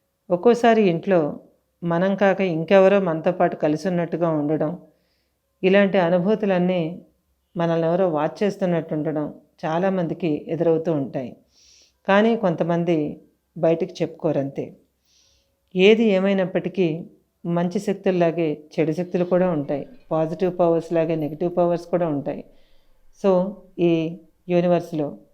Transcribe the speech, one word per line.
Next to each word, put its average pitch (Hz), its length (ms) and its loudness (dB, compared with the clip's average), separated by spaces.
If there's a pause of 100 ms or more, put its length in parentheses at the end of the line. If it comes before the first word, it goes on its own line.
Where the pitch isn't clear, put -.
(300)
ఒక్కోసారి 226 540 4
ఇంట్లో 165 560 0 (440)
మనం 175 320 0
కాక 190 260 2
ఇంకెవరో 190 580 4
మనతో 170 320 -2
పాటు 175 240 0
కలిసి 156 320 -2
ఉన్నట్టుగా 170 420 -2
ఉండడం, 156 480 -2 (840)
ఇలాంటి 190 340 4
అనుభూతులన్నీ 180 1040 0 (560)
మనల్ని 165 300 0
ఎవరో 175 220 0
వాచ్ 156 340 -2
చేస్తున్నట్టు 180 500 -2
ఉండడం 151 400 -4 (320)
చాలామందికి 165 840 -2
ఎదురవుతూ 165 440 0
ఉంటాయి. 135 460 -6 (680)
కానీ 214 280 4
కొంతమంది 170 840 -2 (380)
బయటికి 165 440 0
చెప్పుకోరంతే. 143 760 -4 (1000)
ఏది 214 280 6
ఏమైనప్పటికీ 185 1000 0 (420)
మంచి 175 340 -2
శక్తుల్లాగే 175 840 -2 (160)
చెడు 156 120 2
శక్తులు 175 320 -2
కూడా 180 280 2
ఉంటాయి, 143 360 -4 (240)
పాజిటివ్ 170 480 -2
పవర్స్ 165 340 2
లాగే 165 220 0
నెగిటివ్ 156 420 -4
పవర్స్ 175 280 0
కూడా 175 220 -2
ఉంటాయి. 147 360 -6 (840)
So, 185 200 2 (340)
ఈ 170 380 2 (320)
యూనివర్స్లో 175 680 0 (160)